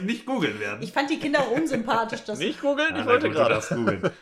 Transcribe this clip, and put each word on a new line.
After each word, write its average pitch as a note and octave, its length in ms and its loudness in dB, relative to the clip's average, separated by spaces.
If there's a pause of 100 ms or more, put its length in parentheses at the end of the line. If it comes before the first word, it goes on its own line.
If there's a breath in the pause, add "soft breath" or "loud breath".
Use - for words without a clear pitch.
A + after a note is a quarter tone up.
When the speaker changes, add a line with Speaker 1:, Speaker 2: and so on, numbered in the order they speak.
Speaker 1:
nicht A3+ 240 -4
googeln D3+ 340 0
werden. G#2 220 -6
Speaker 2:
Ich F3 100 -8
fand D4 180 0
die D#4 80 0
Kinder D4 220 0
auch A#3 120 0
unsympathisch, A#3 720 0
dass G#3+ 140 -6
Speaker 3:
Nicht A3+ 220 -4
googeln? C#4+ 340 2
Speaker 1:
Ja, - 60 -4
Speaker 3:
Ich - 60 -4
Speaker 1:
na A#3+ 40 4
Speaker 3:
wollte B3 180 4
Speaker 1:
gut, - 80 -2
du D4+ 40 6
Speaker 3:
gerade. A3+ 140 6
Speaker 1:
darfst - 160 -2
googeln. G#2 400 0 (120)